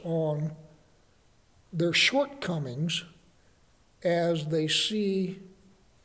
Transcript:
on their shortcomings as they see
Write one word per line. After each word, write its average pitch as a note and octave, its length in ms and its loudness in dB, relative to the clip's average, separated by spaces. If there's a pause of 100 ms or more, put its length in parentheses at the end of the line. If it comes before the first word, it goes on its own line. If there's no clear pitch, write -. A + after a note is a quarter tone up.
on D#3 480 0 (1160)
their E3+ 220 2
shortcomings E3 1120 0 (1000)
as E3+ 440 2
they D#3 200 0
see F#3+ 720 0 (640)